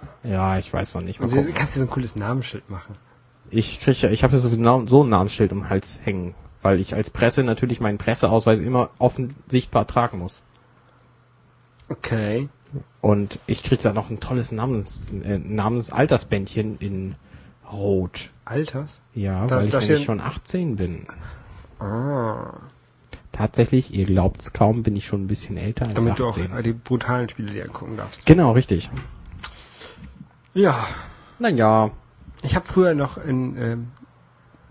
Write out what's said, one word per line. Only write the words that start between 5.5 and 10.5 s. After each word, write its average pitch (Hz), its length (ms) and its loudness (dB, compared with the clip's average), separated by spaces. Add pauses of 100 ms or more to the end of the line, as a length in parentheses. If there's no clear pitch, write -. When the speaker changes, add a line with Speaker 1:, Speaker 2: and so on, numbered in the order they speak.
Speaker 1:
um 98 80 -4
den 92 100 -10
Hals - 320 -4
hängen, 92 340 -6 (260)
weil 98 180 4
ich - 160 -4
als 107 140 -4
Presse 120 340 2
natürlich 120 380 0
meinen 104 160 0
Presseausweis 110 640 2
immer 123 360 0
offen 127 380 0 (140)
sichtbar 127 360 0
tragen 117 340 0
muss. 87 220 -10 (1500)